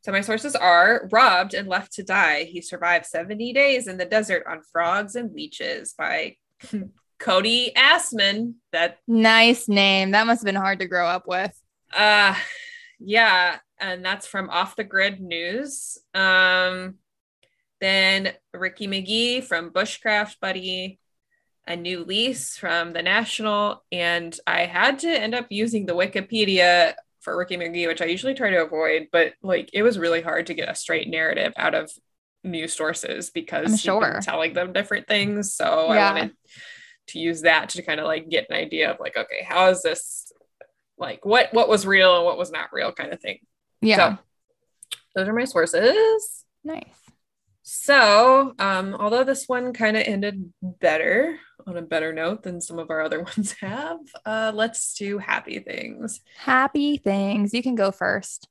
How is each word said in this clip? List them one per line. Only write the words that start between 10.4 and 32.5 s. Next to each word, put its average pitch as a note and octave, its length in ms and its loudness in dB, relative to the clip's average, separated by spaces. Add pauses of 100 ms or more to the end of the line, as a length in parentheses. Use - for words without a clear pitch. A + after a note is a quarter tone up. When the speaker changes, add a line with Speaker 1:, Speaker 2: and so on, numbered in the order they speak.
Speaker 2:
have G#3+ 40 -6
been G3 100 0
hard F#3+ 240 -2
to F#3 80 -4
grow F3 200 0
up F3+ 200 -4
with. F#3 240 -4 (420)
Speaker 1:
Uh, G#3 420 6 (640)
yeah. F#3+ 580 4 (220)
And F3+ 260 -8
that's G3+ 220 -4
from F#3+ 220 -8
Off F#3 280 -2
the G#3+ 80 -6
Grid G3 360 -2
News. F#3 760 -8 (160)
Um, F#3 800 2 (880)
then F#3+ 520 2 (200)
Ricky F#3 340 -8
McGee A3 560 -2
from E3+ 280 -6
Bushcraft G#3 680 -2
Buddy, F#3+ 600 -6 (680)
A E3+ 80 -6
New F3 300 -8
Lease A#3 520 -4
from E3+ 360 -4
The E3+ 100 -6
National. G#3 880 -2
And E3+ 460 -2 (100)
I F3 140 2
had F#3+ 380 2
to E4+ 100 -4
end A3+ 260 -2
up B3 140 -6
using G#3+ 360 -2
the F3 80 -4
Wikipedia F#3 1000 2 (260)
for E3 180 -8
Ricky F3+ 200 -6
McGee, E3+ 300 -6
which E3 140 -4
I E3+ 40 -2
usually F#3 280 -4
try B3+ 180 -2
to F3 120 4
avoid, D#3 480 -2
but, E3 300 2
like, F#3 320 -2
it G#3 100 0
was A3 160 2
really E3 220 0
hard E3 260 -4
to F3 60 -8
get - 160 -6
a - 60 -6
straight - 340 -6
narrative D#3+ 480 -2
out D#3+ 180 0
of D#3 160 -4 (540)
news E3 280 -8